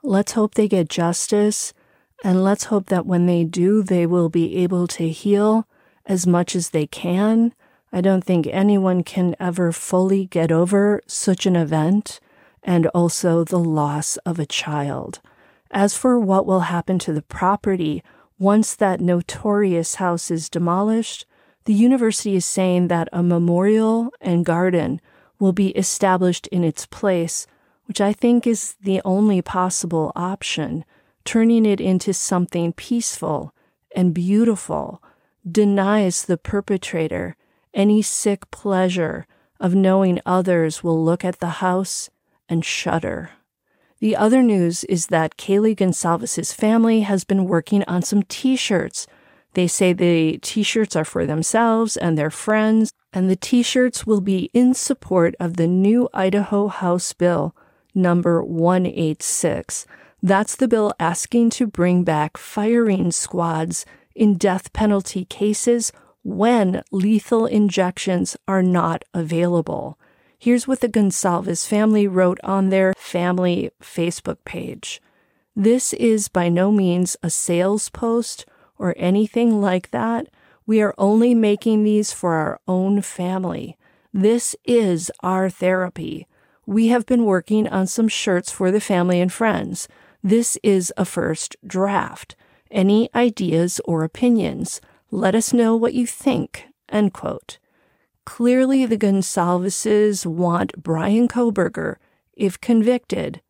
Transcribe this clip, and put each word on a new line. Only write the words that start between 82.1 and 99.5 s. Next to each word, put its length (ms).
for 220
our 340
own 340
family. 720
This 420
is 460
our 280
therapy. 800
We 220
have 180
been 180
working 440
on 180
some 220
shirts 440
for 180
the 100
family 400
and 120
friends. 560
This 400
is 340
a 80
first 520
draft. 680
Any 440
ideas 720
or 200
opinions? 760
Let 240
us 200
know 200
what 200
you 120
think," 600
end 260
quote. 440
Clearly, 580
the 140
Gonsalveses 1300